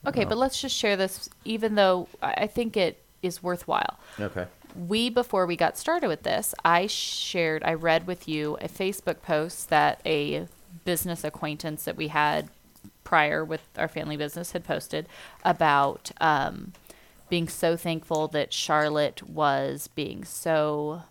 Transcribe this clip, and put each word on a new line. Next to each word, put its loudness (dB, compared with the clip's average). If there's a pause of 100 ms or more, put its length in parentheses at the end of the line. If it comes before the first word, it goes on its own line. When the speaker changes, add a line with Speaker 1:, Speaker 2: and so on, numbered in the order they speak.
Speaker 1:
Okay, 2
Speaker 2:
"Oh." -4
Speaker 1:
but 0
let's 2
just -4
share 4
this, -2 (160)
even 0
though 6 (160)
I, 0
I 0
think -2
it 2 (200)
is -4
worthwhile. 0 (220)
Speaker 2:
Okay. -4 (300)
Speaker 1:
We, 0
before 0
we -2
got 2
started 0
with -2
this, -2 (100)
I 6
shared, -2
I 2
read 2
with -8
you -2
a -8
Facebook -4
post -2
that 4
a -2 (380)
business -2
acquaintance -6
that -6
we -4
had 2 (520)
prior 2
with -6 (160)
our 0
family -6
business -6
had -6
posted -4 (380)
about, 4 (100)
um, 2 (560)
being 0
so 0
thankful -2
that -2
Charlotte 0
was 0
being -6
so -2